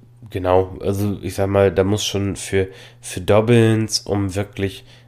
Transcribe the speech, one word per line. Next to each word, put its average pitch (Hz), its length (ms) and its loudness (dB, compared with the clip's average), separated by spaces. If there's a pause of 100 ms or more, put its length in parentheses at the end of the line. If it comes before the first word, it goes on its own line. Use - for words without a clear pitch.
(300)
genau, 92 520 0
also 98 400 -2
ich - 140 -6
sag 98 120 0
mal, 98 240 4
da 95 120 2
muss 104 200 0
schon 101 320 -4
für, 95 320 -2 (340)
für - 200 -12
Dobbins, 110 800 2
um 98 360 -4
wirklich 98 480 -6 (240)